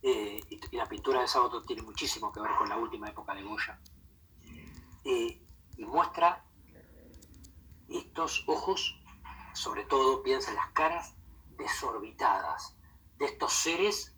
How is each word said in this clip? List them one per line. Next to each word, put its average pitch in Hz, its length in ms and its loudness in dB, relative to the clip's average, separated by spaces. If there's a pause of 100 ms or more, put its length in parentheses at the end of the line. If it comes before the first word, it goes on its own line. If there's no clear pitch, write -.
Eh, 104 360 2 (120)
y, - 100 -12 (100)
y - 60 -6
la - 100 -2
pintura 127 360 2
de 123 60 2
Sábato - 340 2
tiene - 200 -4
muchísimo - 480 -4
que - 100 -10
ver - 180 0
con - 100 2
la 110 80 -2
última 110 320 -4
época - 260 -10
de 98 80 -10
Goya. - 380 -6 (1200)
Eh, - 380 0 (420)
muestra - 580 4 (1400)
estos - 600 -4
ojos, - 520 0 (520)
sobre - 320 -4
todo 131 380 4
piensa 127 280 2
en 107 60 -4
las - 140 0
caras 330 440 2 (420)
desorbitadas - 1200 -2 (400)
de - 100 0
estos - 260 -2
seres - 640 2